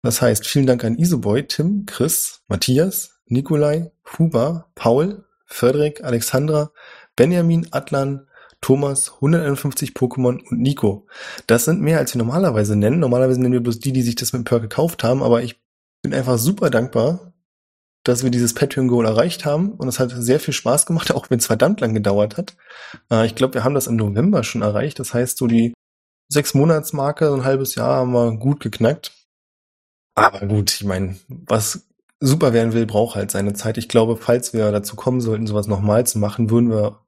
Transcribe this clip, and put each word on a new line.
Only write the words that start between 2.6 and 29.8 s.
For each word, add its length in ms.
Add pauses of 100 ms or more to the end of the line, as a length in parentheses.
Nikolai, 600 (300)
Huber, 560
Paul, 480 (220)
Frederik, 580
Alexandra, 680 (420)
Benjamin, 560
Adlan, 560 (320)
Thomas, 600
hunderteinundfünfzig 720
Pokémon 580
und 100
Nico. 480 (400)
Das 160
sind 160
mehr, 200
als 140
wir 60
normalerweise 560
nennen. 240
Normalerweise 400
nennen 140
wir 100
bloß 160
die, 140
die 80
sich 140
das 180
mit 80
dem 20
Perk 200
gekauft 420
haben, 180
aber 180
ich 220 (380)
bin 120
einfach 240
super 320
dankbar, 600 (720)
dass 200
wir 60
dieses 240
Patreon-Goal 520
erreicht 400
haben 260
und 160
es 120
hat 140
sehr 280
viel 120
Spaß 320
gemacht, 260
<laughs> 40
auch 140
wenn's 180
verdammt 320
lang 140
gedauert 420
hat. 220 (520)
Äh, 160
ich 100
glaub, 180
wir 100
haben 100
das 140
im 80
November 480
schon 200
erreicht. 360
Das 140
heißt, 240
so 100
die 260 (540)
Sechs-Monats-Marke, 1000
so 60
ein 100
halbes 300
Jahr 200
haben 160
wir 240
gut 240
geknackt. 540 (1000)